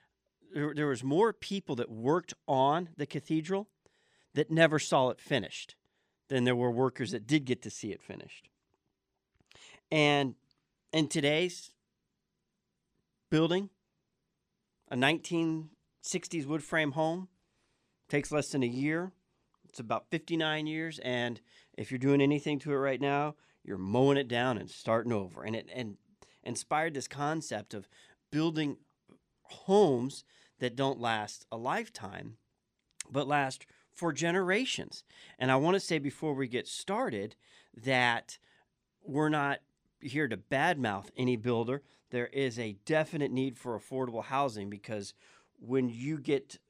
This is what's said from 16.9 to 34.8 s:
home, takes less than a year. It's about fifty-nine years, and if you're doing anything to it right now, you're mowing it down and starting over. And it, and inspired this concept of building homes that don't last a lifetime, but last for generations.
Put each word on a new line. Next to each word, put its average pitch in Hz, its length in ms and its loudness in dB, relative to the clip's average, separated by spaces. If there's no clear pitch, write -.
home, 160 380 -2
takes 143 240 -2
less 147 160 0
than 135 140 0
a 120 40 2
year. 151 460 -2
It's - 140 -16
about 110 280 -4
fifty-nine 156 580 -2
years, 160 320 -6
and 120 420 -2
if 107 140 -8
you're 131 60 -2
doing 139 240 4
anything 147 380 2
to 147 120 -6
it 139 60 2
right 131 240 0
now, 143 340 0
you're - 160 -8
mowing 123 380 4
it 135 140 0
down 120 280 0
and 95 120 -8
starting 117 420 0
over. 92 320 -4
And 110 100 -4
it, 113 200 -6
and 110 240 -10
inspired 151 500 -2
this 135 160 -6
concept 143 640 -4
of 101 160 -10
building 156 460 0
homes 139 840 4
that 123 180 -2
don't 135 240 0
last 110 500 -2
a 117 60 -6
lifetime, 113 800 -6
but 135 160 -2
last 139 380 0
for 170 220 -2
generations. 180 920 -2